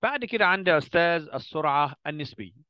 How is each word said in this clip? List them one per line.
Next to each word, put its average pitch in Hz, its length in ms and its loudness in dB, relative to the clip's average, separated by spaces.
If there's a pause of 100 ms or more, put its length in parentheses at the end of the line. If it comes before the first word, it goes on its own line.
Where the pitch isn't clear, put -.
بعد 254 220 -2
كده 208 220 0
عندي 185 240 2
يا 156 80 6
أستاذ 170 560 0
السرعة 143 600 -2 (120)
النسبية. 143 460 -10 (180)